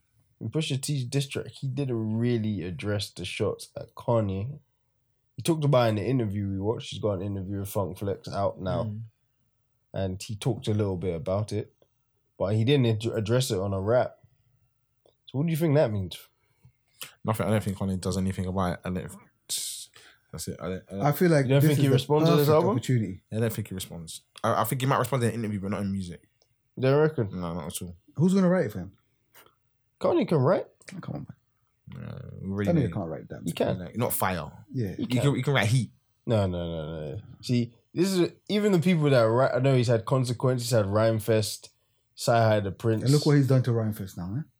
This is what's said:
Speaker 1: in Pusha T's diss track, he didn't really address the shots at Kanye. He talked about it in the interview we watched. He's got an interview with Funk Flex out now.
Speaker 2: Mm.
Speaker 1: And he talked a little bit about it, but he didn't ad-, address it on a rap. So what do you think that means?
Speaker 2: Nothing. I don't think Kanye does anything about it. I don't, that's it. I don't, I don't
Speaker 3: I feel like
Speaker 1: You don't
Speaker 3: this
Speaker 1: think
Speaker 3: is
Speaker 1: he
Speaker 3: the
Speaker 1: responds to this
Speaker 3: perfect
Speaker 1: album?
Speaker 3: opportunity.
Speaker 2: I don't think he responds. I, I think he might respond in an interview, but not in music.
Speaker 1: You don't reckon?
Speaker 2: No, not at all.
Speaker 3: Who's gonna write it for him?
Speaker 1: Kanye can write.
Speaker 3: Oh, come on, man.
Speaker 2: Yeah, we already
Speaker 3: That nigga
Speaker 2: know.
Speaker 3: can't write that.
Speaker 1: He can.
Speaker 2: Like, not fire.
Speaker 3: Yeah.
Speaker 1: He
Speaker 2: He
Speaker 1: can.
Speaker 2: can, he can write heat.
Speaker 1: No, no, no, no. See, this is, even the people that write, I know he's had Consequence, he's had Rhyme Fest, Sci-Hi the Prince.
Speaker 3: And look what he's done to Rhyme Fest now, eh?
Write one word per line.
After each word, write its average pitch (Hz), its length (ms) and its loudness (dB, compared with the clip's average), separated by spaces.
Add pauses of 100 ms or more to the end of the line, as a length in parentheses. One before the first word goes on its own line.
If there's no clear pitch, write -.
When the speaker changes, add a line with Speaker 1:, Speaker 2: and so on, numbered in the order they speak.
(400)
Speaker 1:
in 113 100 -6
Pusha 151 300 -2
T's 139 240 -4
diss 135 240 -2
track, - 200 -8
he 135 200 -10
didn't 120 500 -2
really 110 440 0
address 101 480 -4
the - 140 -12
shots - 520 -4
at - 180 -14
Kanye. 113 640 -2 (800)
He 113 60 -10
talked 160 220 0
about 127 220 6
it 113 40 4
in 107 60 2
the 95 80 -2
interview 104 440 -2
we 98 100 -4
watched. 117 320 -4
He's 101 100 -10
got 107 140 0
an 87 80 -6
interview 98 380 -6
with 98 80 -6
Funk 95 300 -4
Flex 98 300 -6
out 98 320 -4
now. 90 240 -2
Speaker 2:
Mm. 110 160 -8 (920)
Speaker 1:
And 95 300 -6
he 110 140 -10
talked 113 320 -4
a 107 60 2
little 101 220 0
bit 87 180 -4
about 95 380 -4
it, - 200 -6 (680)
but 98 160 0
he 110 100 2
didn't 135 220 4
ad-, 113 300 0
address 120 340 2
it 98 80 0
on 98 140 -2
a 95 80 -2
rap. 110 360 2 (1080)
So 127 120 -6
what 160 80 0
do 170 40 -2
you 160 60 0
think 151 180 2
that 135 180 4
means? 95 260 -6 (1040)
Speaker 2:
Nothing. 104 220 -2
I 101 40 0
don't 107 120 2
think 98 160 -4
Kanye 95 220 -2
does 92 160 -4
anything 95 300 -2
about 92 280 -2
it. - 100 -10
I 92 60 -6
don't, 90 200 -6 (1200)
that's - 160 -10
it. - 120 -8
I 87 80 -8
don't, 92 220 -8
I - 20 -18
don't 98 100 -6
Speaker 3:
I 143 100 2
feel 175 180 4
like 143 160 4
Speaker 1:
You 123 60 2
don't 139 80 6
Speaker 3:
this 151 80 6
Speaker 1:
think 139 100 4
Speaker 3:
is 135 60 0
Speaker 1:
he 139 40 6
Speaker 3:
the 135 60 4
Speaker 1:
responds 151 340 4
to 147 80 6
this 147 100 4
Speaker 3:
perfect 151 80 6
Speaker 1:
album? 175 160 4
Speaker 3:
opportunity. 110 520 0 (100)
Speaker 2:
I 107 60 -2
don't 113 140 0
think 104 160 -8
he 95 60 -10
responds. 85 460 -12 (240)
I, 107 180 2
I - 20 -2
think 127 160 -2
he 131 60 -2
might 135 120 2
respond 120 240 0
in 113 80 2
an 101 40 -2
interview, 104 260 -6
but 98 100 -6
not 98 100 -4
in 101 120 -2
music. 92 280 -6 (560)
Speaker 1:
You 120 60 -8
don't 135 180 4
reckon? 151 320 2
Speaker 2:
No, 87 220 -6
not 78 120 -8
at - 160 -10
all. 87 140 -12 (200)
Speaker 3:
Who's 185 180 2
gonna 185 140 4
write 175 180 2
it 101 60 -8
for 98 80 -8
him? 87 120 -10 (1080)
Speaker 1:
Kanye - 280 2
can 160 100 2
write. 160 280 2 (280)
Speaker 3:
Oh, 180 60 -14
come - 140 -10
on, - 120 -10 (760)
man. 50 80 -12
Speaker 2:
Yeah, - 100 -12 (240)
we 95 80 -6
already 101 220 0
Speaker 3:
That 165 60 4
nigga 117 120 2
Speaker 2:
know. 82 60 -6
Speaker 3:
can't 87 120 -4
write - 220 -10
that. - 140 -12
Speaker 1:
He - 80 -4
can. - 260 -2
Speaker 2:
Like, 87 180 -12
not 117 160 -2
fire. 92 380 -2 (220)
Speaker 3:
Yeah. 113 180 -4
Speaker 1:
He - 120 -8
Speaker 2:
He 226 40 -4
Speaker 1:
can. 123 160 -2
Speaker 2:
can, 143 140 2
he 131 60 -2
can 143 120 0
write 110 140 2
heat. 117 220 0 (360)
Speaker 1:
No, 104 200 2
no, 87 200 -4
no, 80 460 -6
no. 104 60 -8 (220)
See, 120 320 -2 (220)
this 190 180 0
is, 180 180 2 (180)
even 208 240 2
the 180 80 6
people 156 280 4
that 127 140 6
write, 117 320 4
I 127 60 0
know 135 140 4
he's 123 120 4
had 117 180 4
Consequence, 127 580 0
he's 120 100 -6
had 110 140 4
Rhyme 110 340 4
Fest, 110 500 0 (460)
Sci-Hi 110 440 4
the 98 120 -2
Prince. 110 320 0
Speaker 3:
And 131 80 4
look 147 120 4
what 147 120 6
he's 135 100 6
done 127 160 6
to 123 100 0
Rhyme 110 220 0
Fest 95 240 -10
now, 90 200 -6
eh? 160 40 -4 (180)